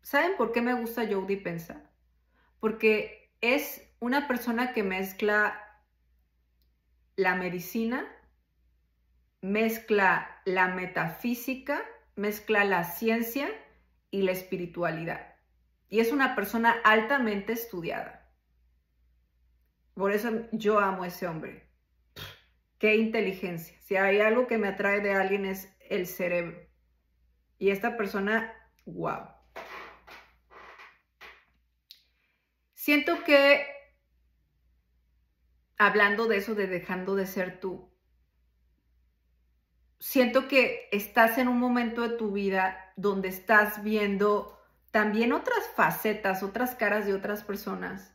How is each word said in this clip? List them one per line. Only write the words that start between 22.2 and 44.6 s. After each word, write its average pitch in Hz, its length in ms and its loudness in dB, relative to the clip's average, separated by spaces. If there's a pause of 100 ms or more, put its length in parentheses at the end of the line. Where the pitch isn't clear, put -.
Qué 214 160 4
inteligencia. 190 840 -2
Si - 140 -4
hay 196 260 4
algo 233 260 4
que 233 100 0
me 202 120 0
atrae 202 320 0
de 202 120 0
alguien 196 320 0
es 190 260 -8 (180)
el 185 180 -2
cerebro. 175 520 -4 (1000)
Y 196 100 4
esta 226 280 -2
persona, 208 560 -2 (320)
wow. - 420 -6 (3500)
Siento 294 500 0
que, 277 420 6 (2000)
hablando 208 500 4
de 214 100 4
eso, 214 180 -2
de 196 120 -2
dejando 185 480 -4
de 190 120 -2
ser 185 320 -6
tú, - 340 -10 (2000)
siento 262 480 2
que 254 440 2
estás 226 460 4
en 254 100 2
un 247 120 2
momento 240 420 0
de 233 160 -2
tu 214 140 -2
vida 190 640 -2
donde 196 320 0
estás 208 560 2
viendo 208 760 2 (340)